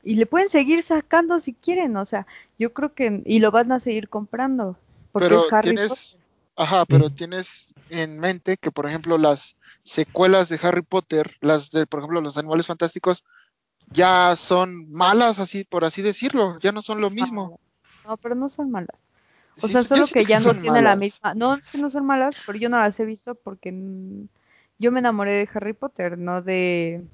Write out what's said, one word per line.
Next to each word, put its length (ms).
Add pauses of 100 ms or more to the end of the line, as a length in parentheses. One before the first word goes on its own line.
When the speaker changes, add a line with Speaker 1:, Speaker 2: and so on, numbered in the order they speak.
Speaker 1:
Y 120
le 100
pueden 240
seguir 340
sacando 560
si 140
quieren, 440
o 80
sea, 200 (320)
yo 160
creo 200
que, 320
y 140
lo 120
van 220
a 80
seguir 280
comprando, 680 (340)
porque 240
Speaker 2:
Pero 0
Speaker 1:
es 180
Harry 240
Speaker 2:
tienes, 100
Speaker 1:
Potter. 320 (360)
Speaker 2:
ajá, 300
pero 240
Speaker 3:
Mm. 60
Speaker 2:
tienes 600 (140)
en 300
mente 380
que, 140
por 160
ejemplo, 300
las 400 (260)
secuelas 680
de 140
Harry 200
Potter, 580
las 300
de, 140
por 140
ejemplo, 220
los 160
Animales 300
Fantásticos, 580 (600)
ya 500
son 540
malas, 480
así, 260
por 200
así 160
decirlo, 600
ya 100
no 100
son 200
lo 80
mismo. 420
Speaker 1:
Malas. 80 (440)
No, 140
pero 180
no 140
son 220
malas. 260 (640)
O 60
Speaker 2:
Sí, 20
Speaker 1:
sea, 140
Speaker 2:
sí, 100
yo 100
Speaker 1:
solo 0
Speaker 2:
siento 200
Speaker 1:
que 20
Speaker 2:
que 80
Speaker 1:
ya 80
no 120
Speaker 2:
son 20
Speaker 1:
tiene 260
la 140
Speaker 2:
malas. 20
Speaker 1:
misma, 380
no, 200
es 140
que 100
no 100
son 160
malas, 400
pero 140
yo 100
no 100
las 200
he 60
visto 300
porque, 360
mm, 560 (520)
yo 120
me 80
enamoré 340
de 200
Harry 200
Potter, 440
no 240
de 640 (100)